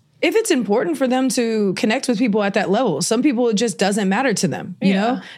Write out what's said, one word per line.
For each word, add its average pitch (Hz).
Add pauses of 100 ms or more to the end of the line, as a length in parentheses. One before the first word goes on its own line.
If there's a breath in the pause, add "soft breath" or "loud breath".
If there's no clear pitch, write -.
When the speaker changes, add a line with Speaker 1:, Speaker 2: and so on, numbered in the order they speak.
(220)
Speaker 1:
If 339
it's 453
important 254
for 262
them 254
to 220
connect 240
with 240
people 214
at 196
that 190
level, 202
some 226
people, 247
it 220
just 220
doesn't 196
matter 226
to 180
them, 160
you 190
Speaker 2:
Yeah. 190
Speaker 1:
know? 240 (180 loud breath)